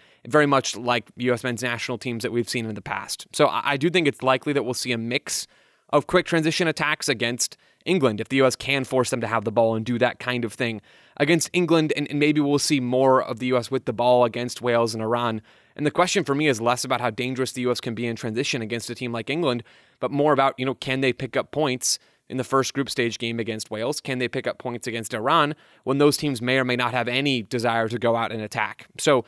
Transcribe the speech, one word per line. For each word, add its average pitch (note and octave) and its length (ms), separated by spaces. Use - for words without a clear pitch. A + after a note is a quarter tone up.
very C#3+ 200
much C3+ 280
like A#2+ 420
U B2 160
S A#2 100
men's B2 180
national A#2+ 380
teams A#2 240
that A#2 80
we've A2+ 180
seen A#2 160
in A2 80
the G2 80
past. - 500
So D3+ 160
I, A#2+ 260
I C#3+ 40
do D#3+ 140
think E3 160
it's - 160
likely C3 300
that C3+ 100
we'll B2 100
see B2 180
a A#2 60
mix A#2 480
of - 180
quick F3+ 180
transition E3 420
attacks D#3 400
against A#2+ 500
England C3+ 340
if A2 100
the C3+ 80
U C3+ 80
S B2+ 100
can C3+ 280
force B2+ 280
them B2 100
to A#2 60
have G#2+ 180
the A2+ 60
ball A2+ 240
and A2 100
do A#2 140
that A#2+ 200
kind B2 260
of G#2 80
thing A2+ 280
against D3+ 360
England, E3 420
and, D3 140
and D3 100
maybe D3 200
we'll C#3+ 200
see D3 200
more C3 420
of A#2 160
the B2 100
U B2+ 100
S A#2 120
with C3 160
the B2 80
ball B2 320
against A#2+ 360
Wales A#2 340
and A2 80
Iran. A2+ 380
And D3 100
the C#3 60
question F3+ 320
for C#3 100
me D3+ 140
is B2 120
less A#2+ 240
about B2+ 180
how A#2+ 100
dangerous B2+ 400
the B2+ 100
U B2 100
S A#2 100
can A#2 140
be A#2 100
in A#2 100
transition B2 460
against A2+ 300
a A#2 40
team B2 160
like A#2 200
England, C3+ 320
but C3 120
more C#3+ 220
about, C3+ 260
you B2+ 80
know, C3 80
can C3 260
they C3 120
pick - 220
up B2+ 160
points C3+ 460
in - 60
the B2+ 80
first C3+ 300
group C3+ 160
stage A#2 300
game A#2 200
against A2 320
Wales? A#2 300
Can C3 180
they B2 80
pick B2+ 200
up A2+ 100
points A#2+ 280
against A#2 280
Iran D3 420
when C3+ 120
those D3 200
teams C#3 240
may B2+ 160
or C3 80
may B2 100
not A#2+ 180
have A#2+ 140
any B2+ 360
desire A2+ 440
to A#2 100
go A#2 200
out A#2 160
and A2 80
attack? G#2 460
So C3 280